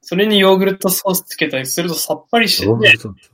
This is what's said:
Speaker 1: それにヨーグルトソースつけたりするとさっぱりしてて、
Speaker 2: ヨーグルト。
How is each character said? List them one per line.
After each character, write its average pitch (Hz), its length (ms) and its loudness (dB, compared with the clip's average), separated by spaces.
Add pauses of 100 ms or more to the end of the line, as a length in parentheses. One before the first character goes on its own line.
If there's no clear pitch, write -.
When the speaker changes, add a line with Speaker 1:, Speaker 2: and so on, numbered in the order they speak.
Speaker 1:
そ - 140 -6
れ 202 120 2
に 208 120 4
ヨ 190 140 6
ー 190 40 4
グ 190 80 2
ル 190 120 -2
ト 196 120 -2
ソ 190 200 -2
ー 185 60 0
ス - 80 -6
つ - 120 -16
け 151 140 -2
た 135 80 -6
り 131 80 -6
す - 160 -6
る 175 80 -2
と 160 60 -4
さ - 180 -6
っ - 160 -10
ぱ 233 100 0
り 220 80 2
し - 100 0
て 202 60 -4
て、 101 40 -2
Speaker 2:
ヨ 113 80 2
ー - 20 -4
グ - 100 2
ル - 120 4
ト。 107 100 -12 (240)